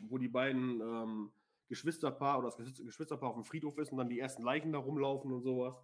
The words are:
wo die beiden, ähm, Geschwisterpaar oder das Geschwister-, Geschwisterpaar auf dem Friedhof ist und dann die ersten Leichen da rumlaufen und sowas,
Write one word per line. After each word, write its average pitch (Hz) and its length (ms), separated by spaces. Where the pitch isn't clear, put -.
wo 127 80
die 127 120
beiden, 127 520
ähm, 113 520
Geschwisterpaar 139 720
oder 123 80
das 117 100
Geschwister-, 127 260
Geschwisterpaar 131 460
auf 107 60
dem 113 100
Friedhof 151 320
ist 151 140
und 131 60
dann 123 120
die 120 100
ersten 127 240
Leichen 151 300
da 147 60
rumlaufen 139 520
und 123 100
sowas, 127 420